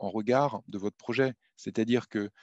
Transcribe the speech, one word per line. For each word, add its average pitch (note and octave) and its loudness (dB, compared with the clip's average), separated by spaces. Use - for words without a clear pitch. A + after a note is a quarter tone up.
en G2 -4
regard A2+ 0
de G2+ -8
votre G2+ -4
projet. B2+ 0
C'est-à-dire A2+ 0
que G#2 -4